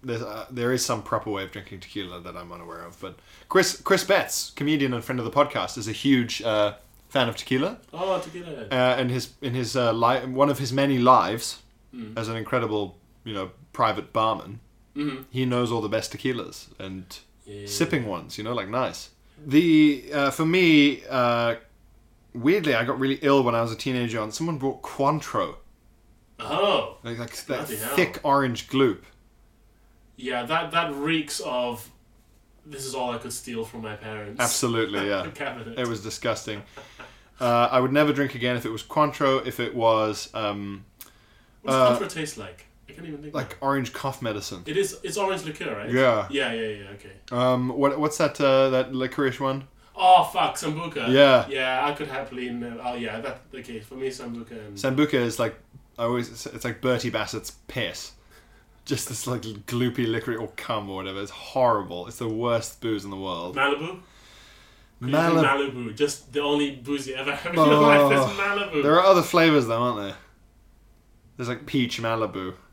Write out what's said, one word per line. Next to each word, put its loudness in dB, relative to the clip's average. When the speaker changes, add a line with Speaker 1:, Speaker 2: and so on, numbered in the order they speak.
Speaker 1:
there's, -6
uh, -10
there 0
is 0
some -2
proper -4
way -2
of -12
drinking -14
tequila -10
that -14
I'm -14
unaware -14
of. -18
But -14
Chris, 2
Chris 2
Betts, 0
comedian 0
and -6
friend -4
of -4
the -4
podcast, 0
is -8
a -6
huge, 2
uh, 2
fan 2
of -6
tequila. -2
Speaker 2:
Oh, -2
tequila. -12
Speaker 1:
Uh, 4
and 0
his, -4
in -4
his, -4
uh, 2
li-, 2
one 4
of -2
his -4
many 2
lives, 4
Speaker 2:
Mm. -12
Speaker 1:
as -4
an -4
incredible, -2
you -8
know, -6
private 0
barman, 0
Speaker 2:
Mm-hmm. -6
Speaker 1:
he -2
knows 0
all 0
the -4
best -2
tequilas -6
and -12
Speaker 2:
Yeah. -16
Speaker 1:
sipping -2
ones, -8
you -8
know, -4
like, -4
nice. -4
The, 6
uh, 2
for -2
me, 6
uh, 2
weirdly, 2
I 2
got -2
really 0
ill 6
when 2
I 2
was -2
a -8
teenager -4
and -6
someone -4
brought -4
Cointreau. -2
Speaker 2:
Oh. 0
Speaker 1:
Like, -8
like -10
that -6
Speaker 2:
Bloody -8
hell. -6
Speaker 1:
thick 0
orange 2
gloop. 2
Speaker 2:
Yeah, -4
that, -2
that 0
reeks -4
of, -4
"This -12
is -8
all -4
I -6
could -10
steal -8
from -14
my -10
parents." -12
Speaker 1:
Absolutely, -2
yeah. -2
Speaker 2:
<laughs> -18
Cabinet. -10
Speaker 1:
It -2
was -6
disgusting. -6
Uh, 4
I 4
would 2
never 4
drink 0
again 0
if -6
it -2
was -8
Cointreau, 2
if -6
it -4
was, 2
um, -6
Speaker 2:
What -2
does 6
Speaker 1:
uh, -2
Speaker 2:
Cointreau -8
taste -8
like? -16
I -20
can't -16
even -12
think -14
Speaker 1:
like -4
Speaker 2:
now. 0
Speaker 1:
orange 0
cough -8
medicine. -6
Speaker 2:
It -4
is, -2
it's -8
orange -2
liqueur, -8
right? -8
Speaker 1:
Yeah. 4
Speaker 2:
Yeah, -2
yeah, -4
yeah, -10
okay. -20
Speaker 1:
Um, 2
what, 2
what's -2
that, 0
uh, 6
that 0
licorice -2
one? -2
Speaker 2:
Oh, 8
fuck, 0
Sambuca. -4
Speaker 1:
Yeah. 8
Speaker 2:
Yeah, -2
I 2
could -8
happily, -8
n-, -8
oh, -4
yeah, -6
that, -10
okay, -12
for -18
me, -6
Sambuca -10
and -14
Speaker 1:
Sambuca 2
is 0
like, -2
I -2
always, -4
it's -12
like -6
Bertie 0
Bassett's -6
piss. -8
Just -4
this, -8
like, -4
gloopy -2
licorice -2
or -8
cum -6
or -8
whatever. -6
It's -10
horrible. 0
It's -16
the -4
worst -2
booze -2
in -12
the -10
world. -6
Speaker 2:
Malibu? -2
Could -6
you 2
Speaker 1:
Malib- 4
Speaker 2:
drink -2
Malibu? -8
Just -2
the -2
only 0
booze -6
you -8
ever -4
have -6
in 2
your 8
life 8
is 6
Speaker 1:
Oh. 0
Speaker 2:
Malibu. -2
Speaker 1:
There 6
are 6
other 8
flavors 4
though, 0
aren't 0
there? -8
There's, -6
like, -8
peach -2
Malibu. -4